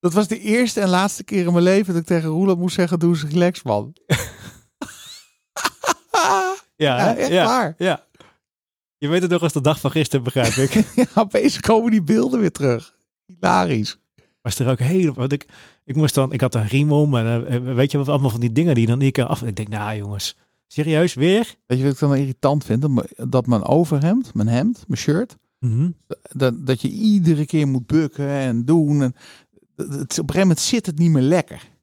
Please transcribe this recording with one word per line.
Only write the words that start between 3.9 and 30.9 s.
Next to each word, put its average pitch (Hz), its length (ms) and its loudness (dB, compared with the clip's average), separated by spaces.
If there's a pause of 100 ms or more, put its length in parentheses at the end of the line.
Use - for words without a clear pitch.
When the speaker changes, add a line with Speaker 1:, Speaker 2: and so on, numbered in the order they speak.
Speaker 1:
<laughs> - 0 - (2000)
Speaker 2:
Ja, 381 440 0 (200)
Speaker 1:
Ja, 139 300 0
Speaker 2:
hè? - 80 2
Speaker 1:
echt - 180 -2
Speaker 2:
Ja, 175 140 4
Speaker 1:
waar. 220 320 0
Speaker 2:
ja. 175 280 -2 (920)
Je 143 100 -6
weet 170 140 2
het 180 100 0
nog 175 100 0
als 165 120 -2
de 143 80 -2
dag 151 180 2
van 139 120 -2
gisteren, 143 320 0
begrijp 120 300 0
ik. 131 180 0 (140)
Speaker 1:
<laughs> - 100 -10
Ja, 247 100 4 (160)
opeens - 380 0
komen 226 320 2
die 220 120 4
beelden 240 360 0
weer 196 120 0
terug. 127 440 -4 (300)
Hilarisch. 175 720 -2 (440)
Speaker 2:
Was - 180 -6
er 127 100 0
ook 131 100 0
heel, 156 340 0
want 127 180 -4
ik, 143 140 -6 (400)
ik 135 100 -6
moest 151 200 2
dan, 135 180 0
ik 123 80 -2
had 127 140 -2
een 107 120 0
riem 143 240 2
om 147 260 2
en, 117 300 -2
eh, 123 280 -2
weet 135 160 2
je 147 60 0
wat, 139 120 0
allemaal 143 200 2
van 113 100 -6
die 120 120 0
dingen 151 240 2
die 117 100 2
dan 117 160 2
iedere 135 100 2
keer 131 140 0
af, - 180 -4
ik 113 120 -6
denk, 107 140 -8
"Nou, 107 280 -6
jongens, 101 380 -8 (320)
serieus, 156 460 0
weer?" 185 420 0 (100)
Speaker 1:
Weet 123 120 0
je 131 60 0
wat 139 100 2
ik - 60 -8
dan 143 160 2
irritant 139 500 0
vind? 117 160 0
Dat 151 100 0
mijn, 123 160 0 (220)
dat 127 180 0
mijn 117 160 2
overhemd, 165 680 0
mijn 107 140 0
hemd, 139 400 0
mijn 123 140 -4
shirt, 180 340 -2 (240)
Speaker 2:
Mhm. 127 300 0 (420)
Speaker 1:
dat, 131 340 -2
dat 131 160 0
je - 80 -2
iedere 190 560 2
keer 151 220 0
moet 127 200 -2
bukken 147 420 0
en 131 360 -2
doen 147 360 2
en 127 140 -2 (600)
het, - 120 -8
het, 143 60 -10
op 139 60 -8
een 135 80 -8 (100)
gegeven 156 220 -2
moment 185 200 4
zit - 260 -2
het 156 120 -6